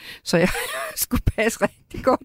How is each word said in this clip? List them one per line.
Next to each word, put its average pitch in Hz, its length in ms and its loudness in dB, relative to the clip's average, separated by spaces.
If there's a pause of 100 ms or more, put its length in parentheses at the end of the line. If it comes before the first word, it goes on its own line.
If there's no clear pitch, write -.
(240)
Så - 140 0
jeg 170 120 4 (300)
<laughs> 640 160 -10
skulle - 280 -2 (140)
passe 220 240 0
rigtig - 420 -4
godt 254 220 2